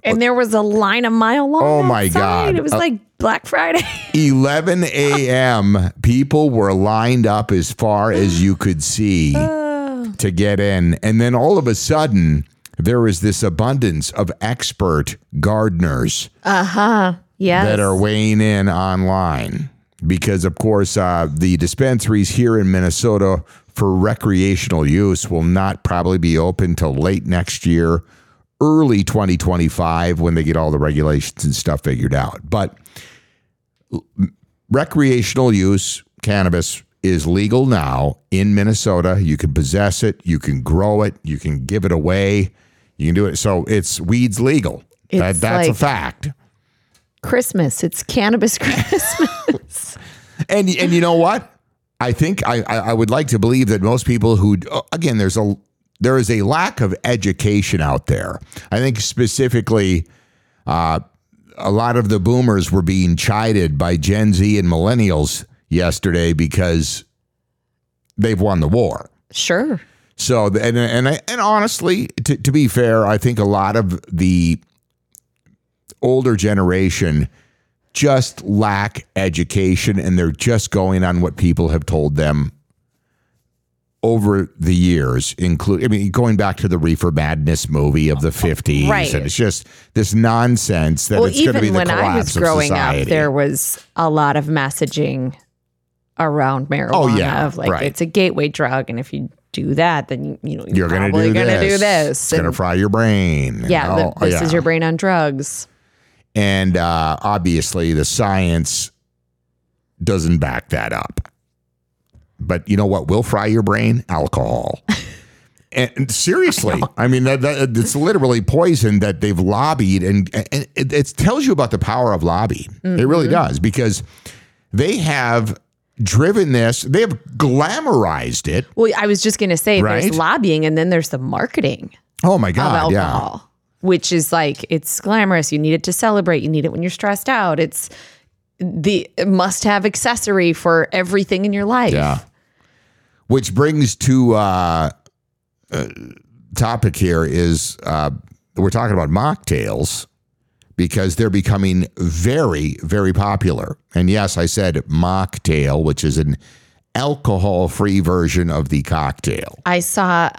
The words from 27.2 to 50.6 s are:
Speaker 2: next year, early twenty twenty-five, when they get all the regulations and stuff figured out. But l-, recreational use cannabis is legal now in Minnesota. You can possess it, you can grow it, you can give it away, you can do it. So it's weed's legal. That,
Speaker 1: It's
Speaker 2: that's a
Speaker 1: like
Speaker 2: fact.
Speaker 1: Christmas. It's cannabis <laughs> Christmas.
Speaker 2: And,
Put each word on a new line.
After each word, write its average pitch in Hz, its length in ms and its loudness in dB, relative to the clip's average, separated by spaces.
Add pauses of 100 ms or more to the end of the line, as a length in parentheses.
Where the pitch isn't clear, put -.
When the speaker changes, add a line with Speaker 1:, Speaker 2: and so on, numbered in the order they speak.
Speaker 2:
next 87 400 -4
year, 82 380 2 (580)
early 147 440 4
twenty 95 320 0
twenty-five, 85 800 0
when 85 160 2
they 82 80 2
get 78 140 0
all 78 160 0
the 73 80 0
regulations 76 640 0
and 71 100 0
stuff - 300 -4
figured 64 320 -2
out. 65 240 -4 (100)
But 101 260 -4 (1160)
l-, - 120 -8 (680)
recreational 131 800 2
use 98 500 0 (200)
cannabis 92 600 0 (200)
is 85 240 0
legal 104 400 2
now 71 520 0 (120)
in 101 240 2
Minnesota. 98 680 2
You 76 160 2
can 73 180 -2
possess 87 480 0
it, - 220 -2
you 85 140 0
can 69 240 -4
grow 98 400 2
it, 98 200 -2
you 76 160 -6
can 71 260 -4
give 95 200 -2
it 92 80 0
away, 95 600 0 (440)
you 71 100 -4
can 85 80 2
do 101 120 2
it. 80 100 -4
So 92 280 0
it's 101 360 -2
weed's 107 400 0
legal. 127 420 -2 (280)
That, 98 200 0
Speaker 1:
It's 95 100 -2
Speaker 2:
that's 175 280 0
a - 20 2
Speaker 1:
like - 80 -4
Speaker 2:
fact. 131 520 -4 (920)
Speaker 1:
Christmas. 202 640 -2
It's - 180 -6
cannabis 226 560 -2
<laughs> - 0 -
Christmas. - 1400 -4 (520)
Speaker 2:
And, 196 220 2